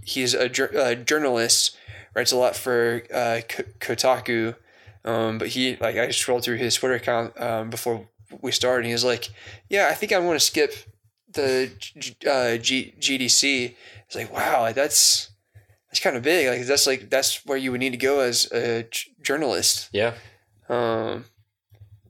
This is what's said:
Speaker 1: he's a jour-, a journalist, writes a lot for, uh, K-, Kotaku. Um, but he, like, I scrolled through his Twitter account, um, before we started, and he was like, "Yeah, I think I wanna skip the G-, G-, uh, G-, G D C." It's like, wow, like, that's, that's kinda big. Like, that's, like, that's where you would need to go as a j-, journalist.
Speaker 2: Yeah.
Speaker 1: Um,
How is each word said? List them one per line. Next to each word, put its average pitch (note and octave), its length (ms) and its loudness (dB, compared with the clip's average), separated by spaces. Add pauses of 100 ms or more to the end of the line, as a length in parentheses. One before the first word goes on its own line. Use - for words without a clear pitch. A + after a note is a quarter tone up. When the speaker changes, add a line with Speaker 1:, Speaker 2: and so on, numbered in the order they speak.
Speaker 1:
he's B2+ 300 0
a B2+ 160 2
jour-, C3 260 -2
a B2+ 200 2
journalist, B2 800 2 (400)
writes A#2+ 160 0
a B2+ 60 2
lot B2 180 2
for, A#2 480 0 (100)
uh, A#2 340 0
K-, - 160 -6 (160)
Kotaku. A#2+ 760 0 (480)
Um, A2+ 360 0
but G#2+ 100 -4
he, B2+ 280 -2
like, A2 200 -2
I A#2 140 0
scrolled - 320 0
through A#2+ 140 0
his A#2 180 0
Twitter B2+ 200 0
account, A#2 460 -2
um, A2+ 280 -4
before A2+ 380 -4 (340)
we B2+ 100 -6
started, B2 300 2
and A#2 60 -2
he A#2+ 60 -2
was A#2+ 100 0
like, A#2+ 260 0 (400)
"Yeah, G3 200 4
I D#3+ 60 2
think G#3 160 -2
I F#3+ 80 2
wanna E3+ 200 2
skip C#3+ 340 2 (600)
the C3 460 0
G-, - 140 -14 (280)
G-, C3+ 80 -2
uh, B2 280 2
G-, B2+ 420 -2
G C3+ 180 0
D B2+ 100 0
C." B2 480 2 (300)
It's - 100 -14
like, A#2 160 -8
wow, D3 300 0
like, A2+ 140 0
that's, - 560 2 (560)
that's - 120 -2
kinda C#3+ 200 0
big. D3 300 2
Like, B2 180 -2
that's, C#3 180 4
like, A2 240 0
that's C3 360 0
where C#3 120 -2
you C3 140 -2
would B2 80 -2
need C3 120 -2
to B2 60 -6
go C3+ 220 2
as A#2+ 320 2
a A#2 320 0
j-, - 280 -10 (120)
journalist. C3+ 680 0
Speaker 2:
Yeah. A2+ 220 0 (560)
Speaker 1:
Um, A#2 560 -2 (840)